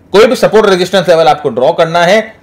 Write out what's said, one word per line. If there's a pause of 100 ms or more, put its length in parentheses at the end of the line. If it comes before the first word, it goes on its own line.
(120)
कोई
भी
support
resistance
level
आपको
ड्रॉ
करना
है,